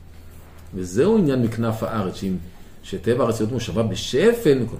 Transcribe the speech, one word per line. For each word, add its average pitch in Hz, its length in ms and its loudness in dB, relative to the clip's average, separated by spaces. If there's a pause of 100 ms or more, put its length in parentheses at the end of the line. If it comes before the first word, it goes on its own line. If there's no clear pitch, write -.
(760)
וזהו 101 420 2
עניין 139 240 4
מכנף 113 420 0
הארץ, 107 320 -2
שאם, 95 200 -2 (480)
שטבע 120 400 0
הארץ 110 160 2
להיות 110 140 0
מושבה 120 300 -2
בשפל, 151 760 2
מכל 110 200 -4